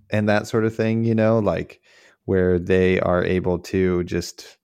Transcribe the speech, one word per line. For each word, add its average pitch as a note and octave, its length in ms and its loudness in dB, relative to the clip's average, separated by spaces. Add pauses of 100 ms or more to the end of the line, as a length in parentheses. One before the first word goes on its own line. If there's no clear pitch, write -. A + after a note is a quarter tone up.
(120)
and G#2+ 180 0
that G#2 180 0
sort A2 180 -2
of A2 100 -2
thing, A2+ 300 -2
you A2+ 100 2
know, A2 240 2
like, E2+ 420 -4 (440)
where F2+ 340 2
they F#2 400 2
are F2+ 240 0
able F2+ 360 -2
to F#2 440 -2
just, - 600 -10